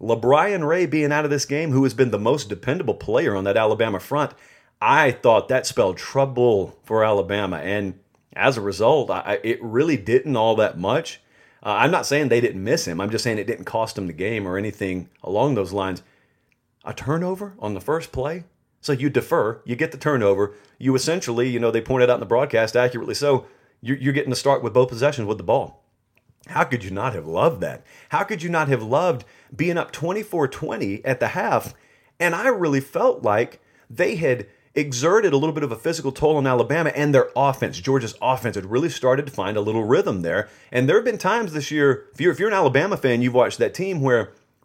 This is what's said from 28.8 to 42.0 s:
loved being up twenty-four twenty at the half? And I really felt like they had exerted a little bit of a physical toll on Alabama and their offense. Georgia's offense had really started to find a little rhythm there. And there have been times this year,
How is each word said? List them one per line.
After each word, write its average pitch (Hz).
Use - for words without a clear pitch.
loved 143
being 170
up -
twenty-four 175
twenty 107
at 131
the 113
half? 180
And 170
I 214
really 160
felt 202
like 110
they 180
had 127
exerted 151
a 139
little 151
bit 151
of 135
a 110
physical 160
toll 151
on 135
Alabama 135
and 147
their 127
offense. 131
Georgia's 117
offense 117
had 95
really 131
started 135
to 131
find 101
a 107
little 107
rhythm 127
there. 82
And 127
there 180
have 240
been 226
times 202
this 147
year, 143